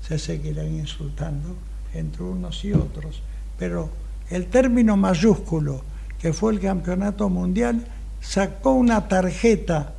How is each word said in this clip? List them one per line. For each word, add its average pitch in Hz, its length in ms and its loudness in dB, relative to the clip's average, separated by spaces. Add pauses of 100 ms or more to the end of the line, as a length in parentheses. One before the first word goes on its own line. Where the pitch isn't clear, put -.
se 156 120 -2
seguirán 156 540 -4
insultando 147 800 -6 (380)
entre 160 300 -6
unos 180 420 -6
y 202 80 -2
otros, - 480 0 (360)
pero 175 320 -4 (400)
el 180 180 -2
término 240 500 6
mayúsculo, 165 840 2 (360)
que 165 140 0
fue 220 200 2
el 202 60 0
campeonato 190 680 0
mundial, 185 560 0 (340)
sacó 196 520 0
una 240 360 6
tarjeta 180 920 2